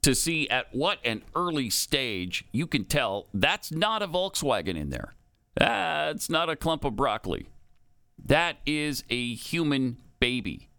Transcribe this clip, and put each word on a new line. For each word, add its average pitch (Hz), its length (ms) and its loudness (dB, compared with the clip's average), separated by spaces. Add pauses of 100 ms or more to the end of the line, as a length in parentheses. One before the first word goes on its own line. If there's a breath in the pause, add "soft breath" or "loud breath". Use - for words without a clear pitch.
to 135 120 4
see 160 340 0
at 123 240 0
what 160 320 0
an 113 180 -2 (120)
early 156 360 0
stage 104 800 -2
you 165 140 0
can 120 180 0
tell 104 500 0
that's 151 380 0
not 208 300 0
a 196 60 -4
Volkswagen 139 680 0
in 73 140 -4
there. - 240 -8 (420)
That's 160 760 2
not 165 200 2
a 156 60 0
clump 160 280 -2
of 127 120 0
broccoli. 110 520 0 (760)
That 165 420 4
is 151 440 -2
a 120 240 -2
human 135 600 0 (240)
baby. 123 480 -2 (100)